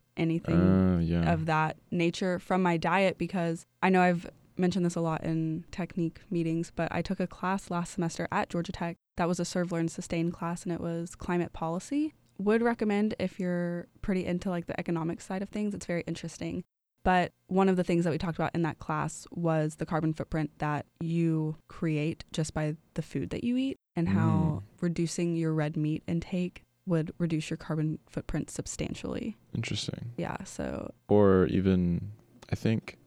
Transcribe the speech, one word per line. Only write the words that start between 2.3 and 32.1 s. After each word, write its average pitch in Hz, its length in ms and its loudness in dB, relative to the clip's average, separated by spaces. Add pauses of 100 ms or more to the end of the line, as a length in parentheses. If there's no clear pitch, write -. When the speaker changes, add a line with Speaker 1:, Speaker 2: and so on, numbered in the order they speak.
Speaker 1:
from 185 220 0
my 175 160 4
diet, 180 400 2
because 170 480 -2 (160)
I 185 80 4
know 185 120 8
I've 180 280 4 (280)
mentioned 180 280 2
this 175 100 0
a 170 60 -2
lot 160 220 -2
in 160 480 -2
Technique 165 500 -4 (100)
meetings, 165 420 -2
but 165 180 -2
I 170 100 -2
took 185 180 -4
a 180 80 -2
class 190 420 -4
last 175 240 -4
semester 170 380 -2
at - 180 -2
Georgia 170 220 -4
Tech 170 240 -6 (220)
that 175 100 2
was 175 120 0
a 175 60 -2
Serve, 180 260 -2
Learn, 165 180 0
Sustain 170 420 -2
class, 175 320 -6
and 180 80 -4
it 165 80 -4
was 170 340 -6
climate 175 400 -2
policy. 277 600 -4 (240)
Would 208 240 2
recommend 214 580 2
if - 200 -4
you're 175 480 -2 (140)
pretty 185 240 0
into, 175 240 -2
like, 175 180 -2
the - 120 -6
economic 170 420 -2
side 190 200 -6
of 196 80 -8
things. 208 240 -2
It's 190 120 -10
very 175 220 -2
interesting. 165 560 -6 (400)
But 180 300 4 (140)
one 190 220 4
of 190 60 4
the 180 80 2
things 170 220 2
that 170 60 2
we 156 60 0
talked 165 200 -4
about - 180 -2
in 165 80 0
that 156 160 -2
class 151 520 -4
was 160 440 0
the 160 100 -6
carbon 160 280 0
footprint 156 460 -4
that 151 260 -2 (160)
you 160 560 0 (100)
create 156 640 -2
just - 220 -4
by 156 220 -2 (200)
the 170 60 -4
food - 300 -6
that - 120 -8
you 240 140 0
eat, 269 200 -2 (180)
and 170 140 0
how 160 540 2
Speaker 2:
Mm. - 180 -16
Speaker 1:
reducing 170 540 0
your 160 180 0
red 156 240 0
meat 151 300 0
intake 180 560 -4 (240)
would 165 300 0
reduce 160 320 -2
your 160 80 -4
carbon 156 420 -2 (100)
footprint - 400 -4
substantially. - 880 -6 (160)
Speaker 2:
Interesting. - 640 -6
Speaker 1:
Yeah, - 260 -6
so - 500 -8 (140)
Speaker 2:
Or 98 400 8
even, 92 640 2 (400)